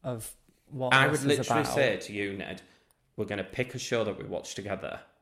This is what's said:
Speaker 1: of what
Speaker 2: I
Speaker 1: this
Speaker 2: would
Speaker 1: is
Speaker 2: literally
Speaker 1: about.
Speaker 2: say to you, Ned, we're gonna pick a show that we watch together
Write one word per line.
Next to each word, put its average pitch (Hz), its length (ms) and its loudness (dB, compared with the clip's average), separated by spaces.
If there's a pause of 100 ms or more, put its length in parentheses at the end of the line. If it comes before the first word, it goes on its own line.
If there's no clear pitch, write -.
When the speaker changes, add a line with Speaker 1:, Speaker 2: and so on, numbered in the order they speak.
Speaker 1:
of 117 280 -6 (380)
what 127 240 2
Speaker 2:
I 135 140 8
Speaker 1:
this 147 160 2
Speaker 2:
would 143 80 4
Speaker 1:
is 143 80 6
Speaker 2:
literally 120 240 2
Speaker 1:
about. 127 100 0
Speaker 2:
say 120 240 4
to 104 160 -10
you, 101 240 -2
Ned, 92 240 -8 (540)
we're - 100 -2
gonna 101 180 -4
pick - 300 -4
a 123 60 -6
show 117 240 0
that 104 120 -2
we - 100 -10
watch - 280 -6
together 98 460 -6 (220)